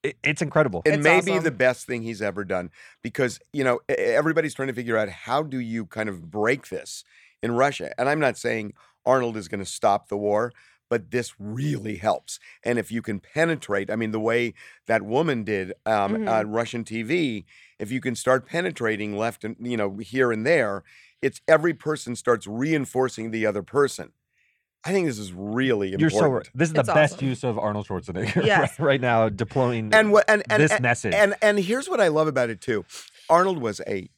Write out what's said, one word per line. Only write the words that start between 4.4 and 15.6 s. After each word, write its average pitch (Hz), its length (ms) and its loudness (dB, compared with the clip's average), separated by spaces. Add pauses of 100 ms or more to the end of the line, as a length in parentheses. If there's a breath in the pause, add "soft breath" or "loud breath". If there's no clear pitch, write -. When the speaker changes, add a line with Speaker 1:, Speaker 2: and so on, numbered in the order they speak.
Speaker 2:
trying 135 140 -6
to 127 60 -6
figure 117 220 -2
out 107 120 0
how 120 340 -4
do 135 160 -6
you 113 280 -6
kind 107 220 -6
of 85 220 -12
break 110 380 -2
this - 340 -12 (400 soft breath)
in 117 100 -2
Russia. 127 460 0
And 127 100 0
I'm 151 120 0
not 131 160 2
saying 110 380 -4 (300 soft breath)
Arnold 123 320 2
is 95 120 -8
gonna 98 160 -6
stop 104 440 0
the 101 80 -4
war, 104 360 0 (360 soft breath)
but 117 220 -2
this 120 300 -4
really 110 560 -6
helps. 90 420 -2 (240 loud breath)
And 120 160 0
if 110 140 -4
you 113 100 -4
can 107 160 -4
penetrate, 143 720 -2
I 110 60 -2
mean, 110 160 -2
the 110 80 -2
way 113 340 0 (320 loud breath)
that 113 160 0
woman 123 400 0
did, 98 300 -4 (140)